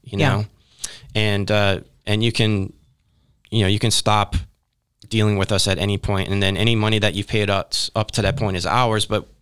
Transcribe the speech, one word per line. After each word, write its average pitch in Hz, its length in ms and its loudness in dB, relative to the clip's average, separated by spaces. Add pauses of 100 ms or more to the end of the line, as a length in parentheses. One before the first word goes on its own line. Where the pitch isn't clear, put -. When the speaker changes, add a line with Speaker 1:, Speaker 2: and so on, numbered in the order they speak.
Speaker 1:
you - 160 -6
Speaker 2:
Yeah. 143 100 2
Speaker 1:
know? 104 160 0 (680)
And, 104 360 0
uh, 101 280 2 (260)
and 107 180 0
you 117 80 2
can, 107 420 0 (760)
you 110 120 0
know, 95 60 2
you 101 120 2
can 113 120 0
stop 107 440 0 (760)
dealing 107 280 2
with 95 140 0
us 98 160 2
at 95 100 0
any 101 200 0
point, 98 320 -2
and 101 120 0
then 98 140 2
any 113 200 2
money 110 240 2
that 101 140 2
you've 101 140 -4
paid 104 220 0
us - 460 -2
up 107 160 -2
to 113 100 -2
that 98 160 0
point 101 180 -2
is 85 100 -4
ours, 110 400 0
but, 104 220 -2 (140)